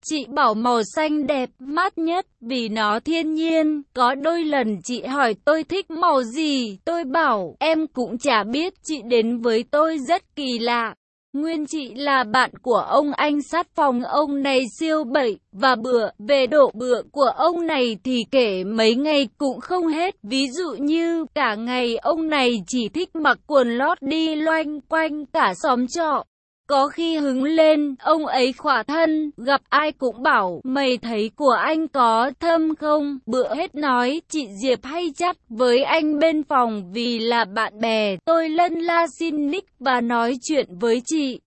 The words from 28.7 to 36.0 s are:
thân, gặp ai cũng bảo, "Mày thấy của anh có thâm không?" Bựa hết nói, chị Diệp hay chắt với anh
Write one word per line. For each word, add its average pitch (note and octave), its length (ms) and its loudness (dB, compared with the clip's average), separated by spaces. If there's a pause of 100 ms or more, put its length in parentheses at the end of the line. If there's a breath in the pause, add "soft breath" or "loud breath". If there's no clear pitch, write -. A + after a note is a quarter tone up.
thân, D#4 540 0
gặp C4 320 0
ai D4+ 220 2
cũng A#3+ 320 -4
bảo, G3+ 400 2
"Mày B3+ 340 0
thấy A3+ 380 -4
của C4 280 4
anh D#4+ 240 0
có A#3+ 520 2
thâm E4 360 2
không?" D4+ 500 -2
Bựa A#3+ 300 0
hết E4 200 -6
nói, C#4 540 0
chị C#4+ 180 -4 (160)
Diệp B3 200 2
hay D#4+ 340 -6
chắt F4+ 200 -2 (120)
với A#3+ 340 2
anh D4+ 360 0